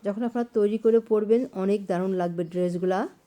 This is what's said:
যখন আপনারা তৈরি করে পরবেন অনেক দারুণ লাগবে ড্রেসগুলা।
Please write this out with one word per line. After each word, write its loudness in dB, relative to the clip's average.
যখন -4
আপনারা -2
তৈরি 2
করে 4
পরবেন 2
অনেক -2
দারুণ -2
লাগবে -2
ড্রেসগুলা। -2